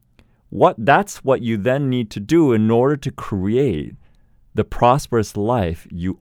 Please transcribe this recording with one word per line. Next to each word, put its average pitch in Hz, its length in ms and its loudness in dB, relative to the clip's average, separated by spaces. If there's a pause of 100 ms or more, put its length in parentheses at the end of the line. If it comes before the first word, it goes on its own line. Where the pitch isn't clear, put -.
(500)
what, 151 280 2
that's 180 460 0
what 131 180 2
you 113 160 -2
then 127 320 0
need 123 220 -4
to - 80 -10
do 143 340 2
in 110 160 2
order 127 280 2
to 139 140 -8
create 101 840 -4 (580)
the 107 100 -2
prosperous 120 720 0
life 101 520 -2
you 87 320 -8